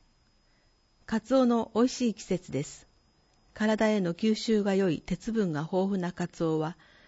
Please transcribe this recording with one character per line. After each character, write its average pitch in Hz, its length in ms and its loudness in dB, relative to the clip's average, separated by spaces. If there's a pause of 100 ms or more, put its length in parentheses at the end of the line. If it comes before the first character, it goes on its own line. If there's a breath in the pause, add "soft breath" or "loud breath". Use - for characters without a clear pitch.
(1080)
カ 220 140 -2
ツ 262 160 0
オ 254 100 6
の 233 280 2
美 220 80 4
味 254 60 4
し 247 220 -2
い 190 40 -4
季 - 100 -16
節 - 280 -4
で 139 120 -2
す。 - 220 -16 (680)
体 214 360 2
へ 214 100 2
の 170 140 0
吸 220 200 0
収 214 280 0
が 196 120 0
良 190 160 2
い - 140 -2
鉄 202 280 -6
分 202 200 0
が 147 80 -2
豊 185 240 -2
富 196 140 -2
な 175 140 -4
カ 175 160 -6
ツ - 160 -6
オ 160 140 0
は、 156 180 -4 (320 soft breath)